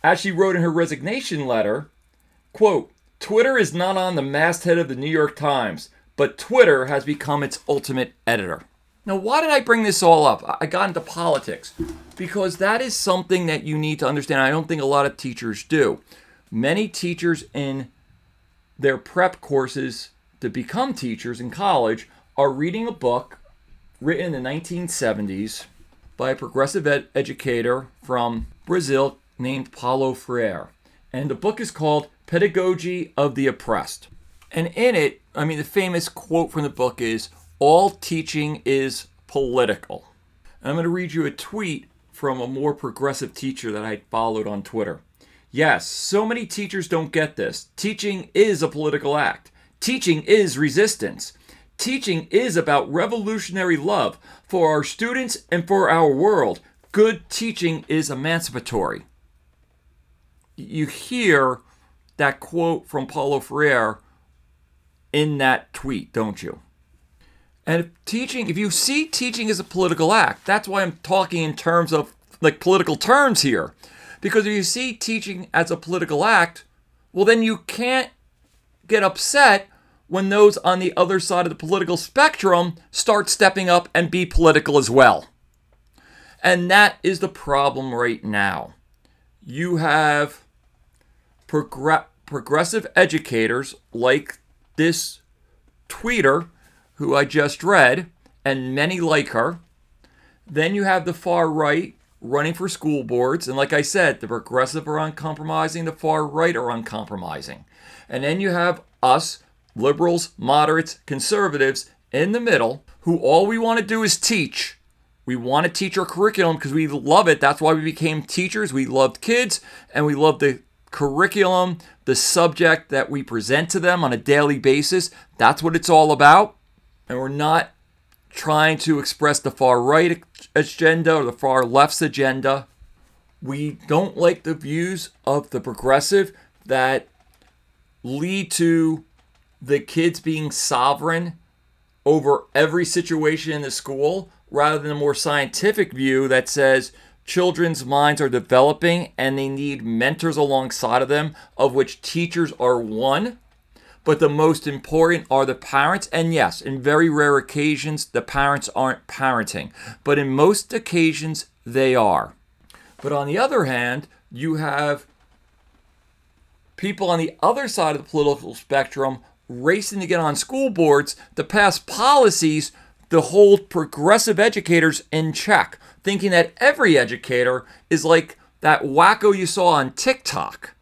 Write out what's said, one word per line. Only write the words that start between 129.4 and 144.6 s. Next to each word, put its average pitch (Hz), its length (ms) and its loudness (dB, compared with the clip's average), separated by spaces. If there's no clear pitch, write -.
far 123 300 2
right 160 300 4
ag-, 170 120 -6
agenda 160 600 2
or 147 80 2
the 120 80 -2
far 131 320 0
left's 139 380 4
agenda. 135 640 -2
We 147 360 -8
don't 170 300 0
like 170 260 2
the 160 100 -4
views 160 560 -6
of 143 240 0
the 123 120 -6
progressive 143 680 2
that 131 420 0
lead 160 480 -6
to 165 520 2
the 143 180 0
kids 165 400 -2
being 156 320 -4
sovereign 147 840 0
over 143 380 4
every 156 320 2
situation 160 680 -2
in 147 100 -6
the 139 80 -8
school, 147 580 -4
rather 151 260 2